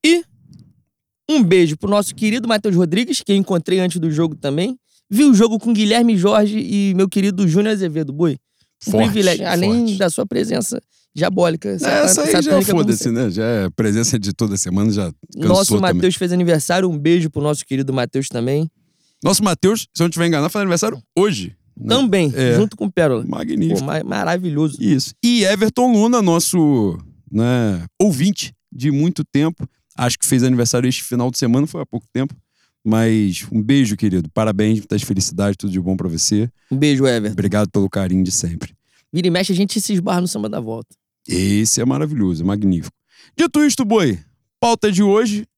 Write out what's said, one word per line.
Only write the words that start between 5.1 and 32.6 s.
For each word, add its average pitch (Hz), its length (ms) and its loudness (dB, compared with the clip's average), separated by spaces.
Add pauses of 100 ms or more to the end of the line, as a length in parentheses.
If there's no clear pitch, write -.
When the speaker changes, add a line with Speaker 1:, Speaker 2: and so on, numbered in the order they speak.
Speaker 1:
o 269 80 8
jogo 220 260 4
com 233 140 0
Guilherme 220 420 2
Jorge 214 440 2
e 196 360 0
meu 190 140 2
querido 196 380 0
Júnior 208 260 2
Azevedo. 160 400 -4
Boi, 151 240 0 (500)
um 208 40 -4
Speaker 2:
Forte, 220 160 4
Speaker 1:
privilégio, 196 400 0
além 190 380 0
Speaker 2:
forte. 202 120 -2
Speaker 1:
da 190 120 0
sua 208 160 -4
presença 220 540 -4 (360)
diabólica, 170 540 0
Speaker 2:
É, 190 100 -6
Speaker 1:
satan-, 294 260 0
Speaker 2:
essa - 160 0
aí 226 100 0
já 330 120 2
Speaker 1:
satânica 277 280 2
como 165 120 2
Speaker 2:
foda-se, 113 200 0
Speaker 1:
sempre. 120 200 0
Speaker 2:
né? 110 80 0
Já 107 120 -2
é 107 280 0
presença 110 480 0
de 98 120 -4
toda 101 260 -2
semana, 98 340 0
já 98 200 -2 (220)
cansou - 160 -2
Speaker 1:
Nosso 196 300 2
Speaker 2:
também. 185 160 2
Speaker 1:
Matheus 180 200 0
fez 175 160 -4
aniversário, 175 580 0
um 156 80 -4
beijo 160 340 2
pro 147 100 -6
nosso 147 240 -4
querido 135 260 -4
Matheus 131 380 -4
também. 139 400 -2 (540)
Speaker 2:
Nosso 185 200 2
Matheus, 196 500 0
se - 80 -4
eu 170 40 4
não 170 60 0
tiver 170 160 -2
enganado, 151 240 0
faz 208 100 -4
aniversário 180 400 -2 (160)
hoje, 170 380 0 (220)
né? 117 180 -10
Speaker 1:
Também, 190 400 2
Speaker 2:
É. 127 200 2
Speaker 1:
junto 208 220 2
com 208 120 -4
Pérola. 147 380 0
Speaker 2:
Magnífico. - 520 -2
Speaker 1:
Pô, 135 60 -6
ma-, 156 180 -4
maravilhoso. 160 760 -2
Speaker 2:
Isso. 165 340 0 (100)
E 233 200 2
Everton 214 480 2
Luna, 226 300 4
nosso, 151 760 2 (320)
né, 110 540 0 (160)
ouvinte 185 540 0 (180)
de 131 200 -2
muito 156 340 0
tempo, 156 420 -2 (300)
acho 123 200 -2
que - 100 -4
fez 123 160 2
aniversário 123 440 2
este 127 160 -2
final 123 280 -2
de - 80 -6
semana, 131 280 2
foi - 140 -10
há - 60 -8
pouco - 260 -10
tempo. 135 200 -4 (520)